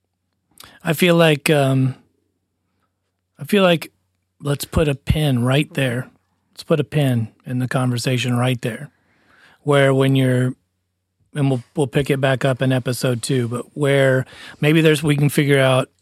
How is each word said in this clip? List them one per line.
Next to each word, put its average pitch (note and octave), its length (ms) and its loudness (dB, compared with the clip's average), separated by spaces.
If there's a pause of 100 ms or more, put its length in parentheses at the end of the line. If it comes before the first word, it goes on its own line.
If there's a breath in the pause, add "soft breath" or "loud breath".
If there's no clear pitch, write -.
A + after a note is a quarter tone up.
(840 loud breath)
I E3+ 100 -2
feel E3+ 220 2
like, D#3+ 340 2
um, C3+ 460 2 (1400)
I D3 40 -14
feel G3 200 0
like, F3 280 2 (500)
let's C#3+ 240 -4
put E3 220 0
a C#3+ 80 -2
pin C3+ 480 0
right C#3 300 0
there. B2+ 360 -4 (440)
Let's - 100 -20
put D#3+ 160 0
a D3 40 -2
pin B2+ 460 -2 (160)
in B2+ 140 -6
the B2+ 80 -4
conversation B2 680 -2
right B2 240 -2
there. B2+ 280 -10 (720 soft breath)
Where C#3 320 2
when C3+ 220 2
you're, B2+ 380 0 (800)
and C#3+ 160 0
we'll, B2+ 140 -2 (120)
we'll D3 120 0
pick C#3+ 220 -2
it C3+ 120 -2
back C3+ 240 0
up C3+ 160 0
in C3 100 0
episode B2 520 -2
two, B2+ 240 -2
but A#2+ 280 -10
where C#3 500 2 (360 loud breath)
maybe D#3 200 2
there's, D#3 220 4
we D3 120 2
can C#3+ 140 2
figure C#3+ 300 2
out C3 300 2 (120)